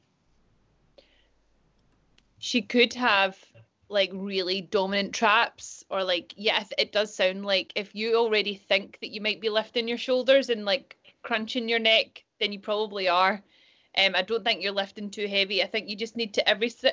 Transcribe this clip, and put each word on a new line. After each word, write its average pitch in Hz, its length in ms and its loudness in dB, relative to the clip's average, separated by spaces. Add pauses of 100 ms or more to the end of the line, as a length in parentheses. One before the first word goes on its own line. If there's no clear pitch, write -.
(2500)
She - 220 -2
could 247 340 2
have, 202 420 2 (520)
like, 196 240 0
really 190 480 -4
dominant 190 520 0
traps, - 760 0
or, 190 140 -2
like, 175 320 -4
yeah, 202 280 0 (140)
it - 140 0
does 214 220 0
sound 190 320 0
like 190 300 -2
if 196 180 -8
you 220 220 0
already 214 400 2
think - 460 -2
that 214 100 -12
you 208 100 -10
might 208 200 -4
be 214 80 -2
lifting 214 380 -2
your 240 100 -4
shoulders 254 520 2
and, 214 160 -2
like, - 320 -4 (240)
crunching 226 480 -4
your 233 100 2
neck, 220 440 2 (160)
then 208 120 -2
you 202 80 -10
probably 208 480 -2
are. 185 360 4 (540)
Um, 190 180 4
I 180 60 2
don't 208 220 -2
think 202 200 -2
you're 202 80 -2
lifting 202 400 -6
too 208 160 -6
heavy. 196 340 0
I 196 60 0
think 214 220 -6
you 214 60 -8
just 220 200 -8
need 226 200 -4
to - 140 2
every 214 180 2
s-, - 260 -4